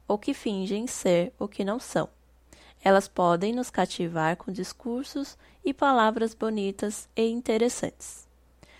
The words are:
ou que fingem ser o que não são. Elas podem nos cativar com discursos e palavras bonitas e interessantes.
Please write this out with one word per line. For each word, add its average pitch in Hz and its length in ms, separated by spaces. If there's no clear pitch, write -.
ou 202 80
que 277 160
fingem 208 540
ser 180 520
o 208 80
que - 160
não 202 160
são. - 300
Elas 196 240
podem 180 460
nos 247 160
cativar 170 720
com - 120
discursos 240 840
e 277 120
palavras 226 580
bonitas 208 840
e 226 140
interessantes. - 960